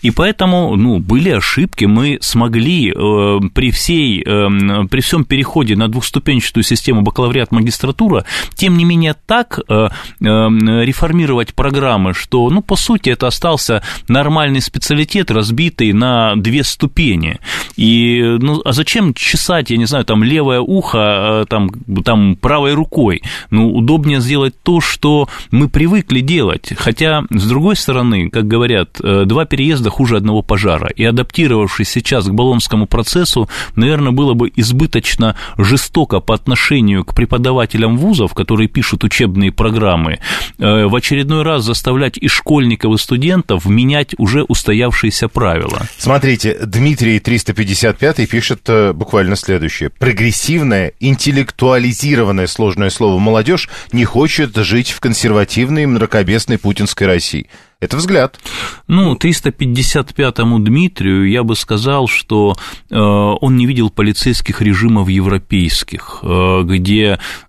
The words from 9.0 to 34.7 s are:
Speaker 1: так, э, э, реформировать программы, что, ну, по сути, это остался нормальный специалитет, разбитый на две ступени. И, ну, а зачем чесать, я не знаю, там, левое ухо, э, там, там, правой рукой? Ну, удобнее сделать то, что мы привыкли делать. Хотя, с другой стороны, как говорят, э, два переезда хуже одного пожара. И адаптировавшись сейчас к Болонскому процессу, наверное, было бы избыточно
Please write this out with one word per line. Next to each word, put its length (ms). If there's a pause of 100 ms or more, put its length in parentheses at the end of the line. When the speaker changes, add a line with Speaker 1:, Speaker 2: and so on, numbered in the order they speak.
Speaker 1:
так, 320 (100)
э, 200
э, 0 (300)
реформировать 1300
программы, 640
что, 340
ну, 140
по 120
сути, 360
это 160
остался 560 (240)
нормальный 540
специалитет, 680
разбитый 640
на 420
две 280
ступени. 720 (380)
И, 440 (200)
ну, 260
а 80
зачем 400
чесать, 560
я 80
не 80
знаю, 200
там, 180
левое 360
ухо, 840
э, 40
там, 220 (340)
там, 320
правой 380
рукой? 480 (300)
Ну, 240
удобнее 460
сделать 420
то, 240
что 400 (240)
мы 160
привыкли 540
делать. 560
Хотя, 520
с 160
другой 300
стороны, 540
как 180
говорят, 560
э, 220
два 180
переезда 460
хуже 260
одного 260
пожара. 540
И 80
адаптировавшись 880
сейчас 360
к 60
Болонскому 560
процессу, 640 (260)
наверное, 380
было 200
бы 220
избыточно 800 (220)